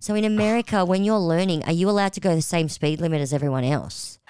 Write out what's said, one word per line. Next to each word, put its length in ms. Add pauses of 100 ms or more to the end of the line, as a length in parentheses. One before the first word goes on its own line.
So 140
in 100
America, 640
when 180
you're 140
learning, 460
are 80
you 180
allowed 240
to 60
go 140
the 60
same 300
speed 280
limit 220
as 140
everyone 300
else? 540 (120)